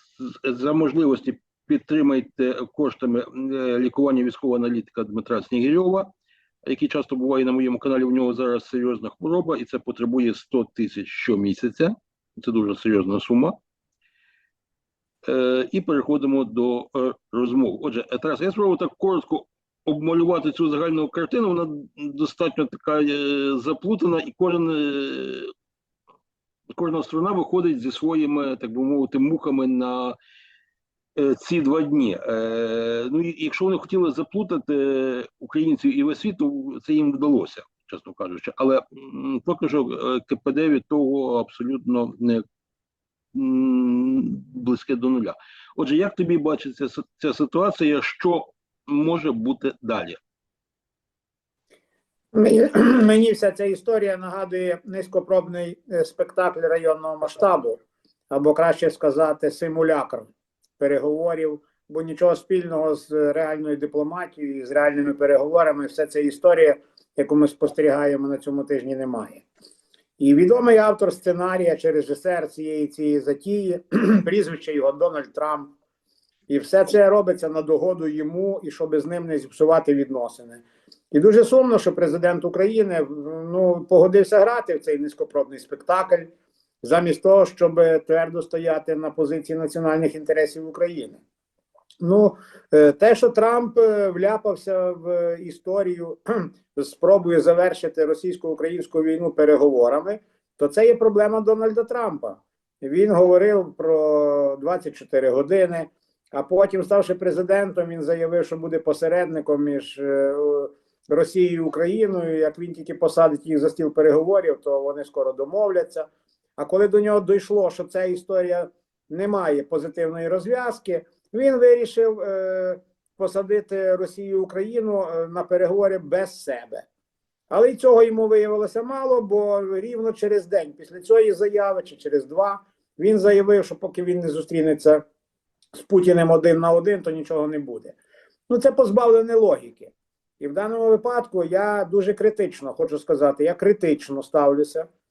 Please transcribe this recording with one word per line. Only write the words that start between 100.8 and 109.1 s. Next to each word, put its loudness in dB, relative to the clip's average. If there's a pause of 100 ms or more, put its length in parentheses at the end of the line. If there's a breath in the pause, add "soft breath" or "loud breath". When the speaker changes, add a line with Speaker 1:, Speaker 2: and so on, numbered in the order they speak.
Speaker 2:
є 8
проблема 2
Дональда 0
Трампа. -6 (460)
Він 2
говорив 4
про 0
двадцять -4
чотири 0
години, 0 (460)
а -6
потім, 2
ставши 2
президентом, -2
він -10
заявив, -2
що -8
буде -6
посередником -2